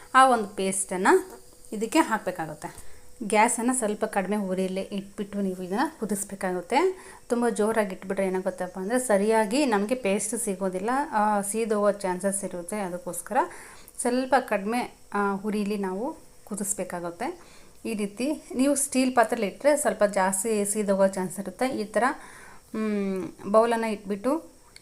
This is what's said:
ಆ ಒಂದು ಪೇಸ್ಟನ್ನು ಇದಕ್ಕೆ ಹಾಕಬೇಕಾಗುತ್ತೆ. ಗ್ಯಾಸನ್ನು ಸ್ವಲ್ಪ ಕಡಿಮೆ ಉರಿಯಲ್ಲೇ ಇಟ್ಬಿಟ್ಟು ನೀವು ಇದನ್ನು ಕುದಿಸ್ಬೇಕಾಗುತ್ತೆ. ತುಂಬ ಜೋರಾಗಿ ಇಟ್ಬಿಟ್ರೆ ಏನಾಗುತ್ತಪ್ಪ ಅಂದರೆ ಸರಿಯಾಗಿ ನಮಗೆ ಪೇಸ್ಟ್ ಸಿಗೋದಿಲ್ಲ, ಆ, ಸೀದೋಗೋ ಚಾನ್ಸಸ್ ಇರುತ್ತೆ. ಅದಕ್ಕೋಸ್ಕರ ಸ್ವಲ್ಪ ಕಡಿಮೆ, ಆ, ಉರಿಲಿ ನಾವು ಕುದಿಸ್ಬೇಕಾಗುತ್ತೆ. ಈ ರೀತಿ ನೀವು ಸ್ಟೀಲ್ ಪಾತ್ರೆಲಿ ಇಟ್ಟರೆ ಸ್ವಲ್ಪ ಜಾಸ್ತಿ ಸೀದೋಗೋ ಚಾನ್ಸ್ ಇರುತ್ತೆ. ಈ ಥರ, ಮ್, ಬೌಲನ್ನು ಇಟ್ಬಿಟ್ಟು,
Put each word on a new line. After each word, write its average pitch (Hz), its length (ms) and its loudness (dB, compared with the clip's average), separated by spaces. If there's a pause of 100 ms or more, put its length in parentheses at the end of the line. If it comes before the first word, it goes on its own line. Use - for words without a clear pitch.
(140)
ಆ 262 140 10
ಒಂದು 220 200 4
ಪೇಸ್ಟನ್ನು 190 920 0 (320)
ಇದಕ್ಕೆ 220 260 0
ಹಾಕಬೇಕಾಗುತ್ತೆ. 180 760 -2 (460)
ಗ್ಯಾಸನ್ನು 226 520 4
ಸ್ವಲ್ಪ 208 300 0
ಕಡಿಮೆ 202 320 0
ಉರಿಯಲ್ಲೇ 185 440 0
ಇಟ್ಬಿಟ್ಟು 202 600 -6
ನೀವು 185 220 -2
ಇದನ್ನು 220 380 -2
ಕುದಿಸ್ಬೇಕಾಗುತ್ತೆ. 196 960 -2 (320)
ತುಂಬ 240 200 2
ಜೋರಾಗಿ 208 460 0
ಇಟ್ಬಿಟ್ರೆ 190 320 -2
ಏನಾಗುತ್ತಪ್ಪ 185 520 -2
ಅಂದರೆ 208 200 0
ಸರಿಯಾಗಿ 220 680 4
ನಮಗೆ 208 280 2
ಪೇಸ್ಟ್ 226 440 0
ಸಿಗೋದಿಲ್ಲ, 190 520 -2 (220)
ಆ, 208 280 2
ಸೀದೋಗೋ 208 500 2
ಚಾನ್ಸಸ್ 196 540 -2
ಇರುತ್ತೆ. 185 360 -6
ಅದಕ್ಕೋಸ್ಕರ 180 560 -6 (640)
ಸ್ವಲ್ಪ 254 340 2 (140)
ಕಡಿಮೆ, 220 500 -2 (160)
ಆ, 202 200 2 (100)
ಉರಿಲಿ 208 320 -2
ನಾವು 202 560 -6 (120)
ಕುದಿಸ್ಬೇಕಾಗುತ್ತೆ. 190 960 -6 (440)
ಈ 226 100 -4
ರೀತಿ 226 600 -4
ನೀವು 269 200 2
ಸ್ಟೀಲ್ 262 420 0
ಪಾತ್ರೆಲಿ 226 300 2
ಇಟ್ಟರೆ 285 300 2
ಸ್ವಲ್ಪ 208 280 0
ಜಾಸ್ತಿ 202 600 2
ಸೀದೋಗೋ 196 420 2
ಚಾನ್ಸ್ 190 340 -4
ಇರುತ್ತೆ. 190 260 -4
ಈ 214 180 -4
ಥರ, 208 200 0 (720)
ಮ್, 202 540 -2 (180)
ಬೌಲನ್ನು 226 460 4
ಇಟ್ಬಿಟ್ಟು, 208 580 -4 (320)